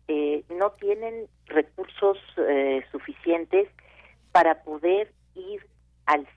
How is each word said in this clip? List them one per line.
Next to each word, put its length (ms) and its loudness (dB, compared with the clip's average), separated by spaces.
eh, 420 -2
no 220 -2
tienen 560 -6
recursos, 720 -2
eh, 540 0
suficientes 800 -2
para 320 4
poder 500 -2
ir 280 -14
al 300 0